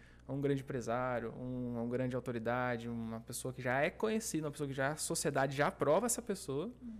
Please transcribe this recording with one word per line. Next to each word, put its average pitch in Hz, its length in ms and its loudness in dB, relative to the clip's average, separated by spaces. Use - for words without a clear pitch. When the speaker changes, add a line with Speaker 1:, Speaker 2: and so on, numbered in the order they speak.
Speaker 1:
Um 135 120 -2
grande 139 220 2
empresário, 120 720 0
um, 127 420 -4
uma 117 100 0
grande 127 300 0
autoridade, 120 720 0
uma 113 320 -4
pessoa 127 340 -6
que 127 80 -8
já 127 180 2
é 160 100 4
conhecida, 220 560 0
uma 143 60 -2
pessoa 147 140 -2
que 135 80 -4
já, 135 180 2
a 151 40 -4
sociedade 143 600 2
já 147 120 4
aprova 170 380 4
essa 240 160 0
pessoa, 165 440 -2
Speaker 2:
Uhum. 226 180 -10